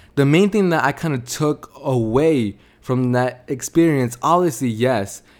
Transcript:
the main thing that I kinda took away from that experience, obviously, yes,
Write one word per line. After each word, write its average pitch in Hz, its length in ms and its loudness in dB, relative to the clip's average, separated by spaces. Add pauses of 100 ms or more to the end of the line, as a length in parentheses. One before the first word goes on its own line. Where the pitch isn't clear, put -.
(140)
the 143 100 2
main 170 260 4
thing 196 180 0
that 156 160 0
I 139 80 2
kinda 147 260 -4
took 147 560 -6
away 127 840 0 (240)
from 127 320 -2
that 123 360 -2
experience, 139 720 0
obviously, 156 460 0
yes, 113 540 -2 (180)